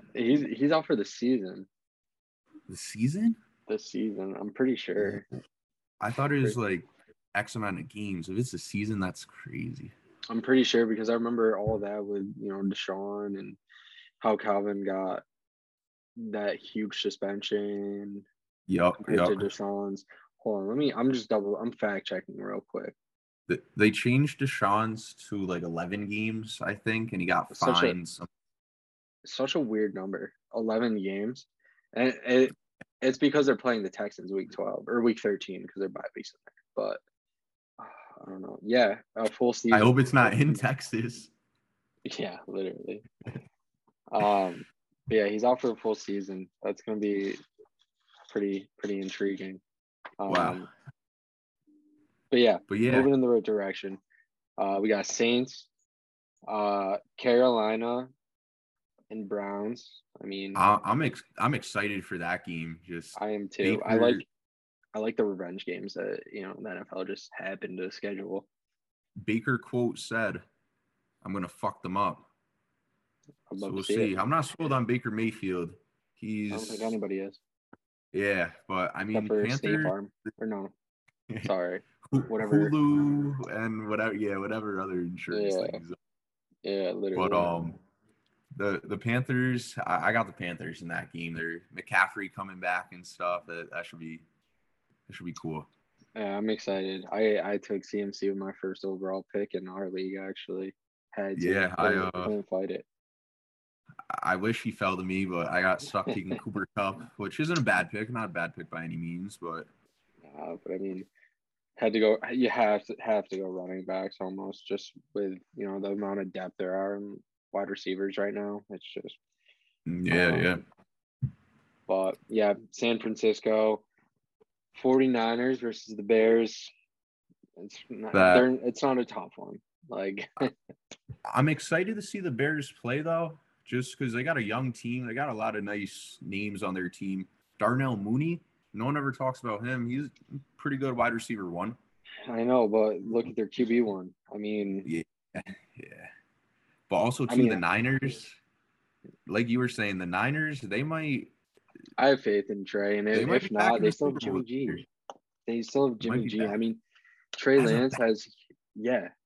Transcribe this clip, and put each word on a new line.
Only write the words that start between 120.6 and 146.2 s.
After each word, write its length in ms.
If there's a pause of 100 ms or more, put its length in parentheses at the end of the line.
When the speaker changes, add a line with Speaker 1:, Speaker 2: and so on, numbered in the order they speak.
Speaker 2:
yeah. 60 (580)
Speaker 1:
But 300 (120)
yeah, 260 (180)
San 280
Francisco, 800 (1000)
forty-niners 800
versus 340
the 80
Bears. 680 (880)
It's 220 (100)
not, 240
Speaker 2:
That 220
Speaker 1:
they're, 300
it's 180
not 160
a 60
tough 320
one. 220 (300)
Like 400 (120)
<laughs> 920
Speaker 2:
I'm 140
excited 480
to 60
see 180
the 100
Bears 500
play 200
though, 380 (260)
just 340
'cause 140
they 100
got 160
a 40
young 300
team. 340
They 80
got 140
a 60
lot 220
of 80
nice 580
names 400
on 120
their 140
team. 380 (340)
Darnell 360
Mooney, 440 (320)
no 140
one 100
ever 160
talks 280
about 240
him. 240
He's 180
a 40 (460)
pretty 200
good 200
wide 160
receiver 380
one. 260 (520)
Speaker 1:
I 140
know, 240
but 380
look 220
at 100
their 100
Q 200
B 140
one. 300 (240)
I 40
mean, 480
Speaker 2:
Yeah, 160 (760)
yeah. 80 (1040)